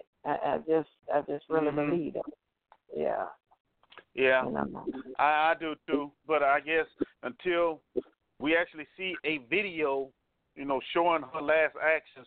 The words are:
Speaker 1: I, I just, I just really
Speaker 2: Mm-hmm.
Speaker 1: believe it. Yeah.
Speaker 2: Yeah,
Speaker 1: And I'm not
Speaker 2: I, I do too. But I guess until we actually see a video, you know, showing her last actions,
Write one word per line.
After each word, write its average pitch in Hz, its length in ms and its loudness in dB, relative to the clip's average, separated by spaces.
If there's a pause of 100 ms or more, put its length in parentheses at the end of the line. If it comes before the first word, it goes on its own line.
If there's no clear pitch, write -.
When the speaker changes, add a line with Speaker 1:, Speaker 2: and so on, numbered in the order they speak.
(240)
Speaker 1:
I, 147 60 -2
I 147 280 0 (100)
just, 160 200 2 (240)
I 147 80 4
just 147 280 -8
really 156 200 2
Speaker 2:
Mm-hmm. 147 220 0
Speaker 1:
believe 175 260 -2
it. - 60 -4 (760)
Yeah. 76 300 -2 (880)
Speaker 2:
Yeah, 131 300 4
Speaker 1:
And 139 140 -4
I'm 143 140 -2
not - 160 -8 (300)
Speaker 2:
I, 151 340 4
I - 80 4
do 156 140 -4 (140)
too. 143 220 -2 (160)
But 151 160 2
I 139 180 4
guess 156 260 0 (360)
until 170 580 0 (600)
we 156 160 2
actually 165 300 -2 (100)
see 185 180 -6 (100)
a 151 140 -2 (100)
video, 151 600 0 (480)
you 139 80 -10
know, 139 160 0 (120)
showing 170 300 2
her 127 180 -10
last 156 400 2
actions, 151 460 -2